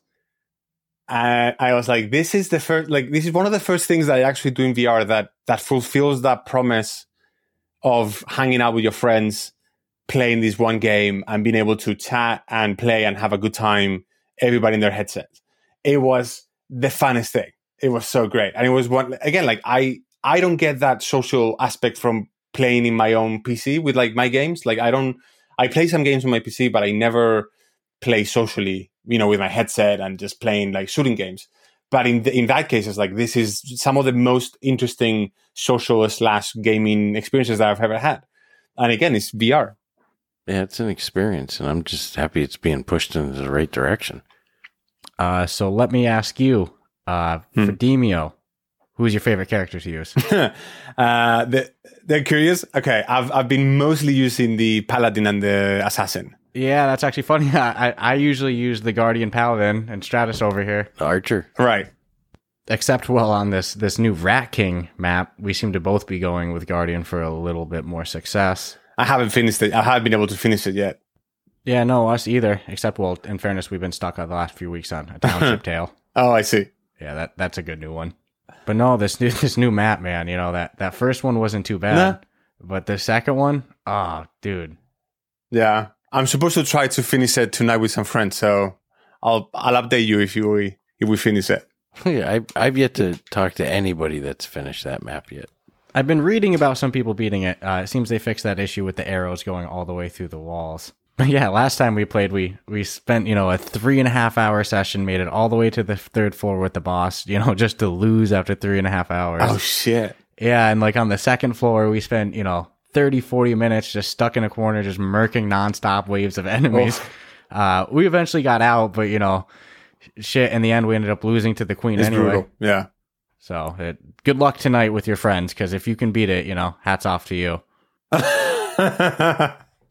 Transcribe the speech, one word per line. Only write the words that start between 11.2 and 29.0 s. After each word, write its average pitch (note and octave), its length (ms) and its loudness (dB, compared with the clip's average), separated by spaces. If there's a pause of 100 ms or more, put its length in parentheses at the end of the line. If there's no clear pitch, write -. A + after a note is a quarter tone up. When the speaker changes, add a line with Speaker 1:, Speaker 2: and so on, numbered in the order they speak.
Speaker 1:
and G#2+ 160 -2
being A2+ 120 2
able G#2+ 220 2
to G#2+ 180 -4
chat A#2 520 -2
and G#2+ 300 -2
play A2+ 280 2
and G2+ 120 -2
have G#2 160 -2
a G#2 40 0
good G#2+ 160 -2
time, G2+ 520 0 (340)
everybody A2+ 360 2
in G#2+ 40 2
their G#2 120 2
headset." G2+ 360 -8 (560)
It C#3+ 140 2
was B2+ 460 0 (260)
the B2+ 180 -4
funnest B2 440 -2
thing. G#2 180 -2 (320)
It C3+ 80 2
was A#2 160 -2
so A#2 220 0
great. G2+ 280 -2
And A#2+ 100 0
it B2+ 40 4
was B2+ 180 2
one, B2+ 340 -2
again, D#3 240 0
like, A2+ 200 0
I, C3 340 0 (240)
I D#3 160 2
don't F3+ 180 2
get D3+ 220 0
that C#3 240 2
social B2 560 0
aspect B2 380 -2
from A2+ 320 -2 (240)
playing B2 320 2
in A#2 80 0
my A2+ 200 4
own A2 300 0
P A#2+ 140 -4
C C#3+ 220 -2
with, C#3 180 0
like, A#2+ 160 2
my B2 160 2
games. C#3+ 360 -2
Like, A#2 140 0
I A#2 120 0
don't, C3 260 0 (420)
I B2+ 80 4
play D#3+ 200 2
some D#3+ 180 0
games C3+ 180 2
on B2+ 80 0
my A#2 80 2
P A2+ 120 -10
C, B2 180 0
but G#2 140 2
I G#2 80 0
never A2+ 580 2 (520)
play A2+ 220 2
socially, G2 680 -2 (140)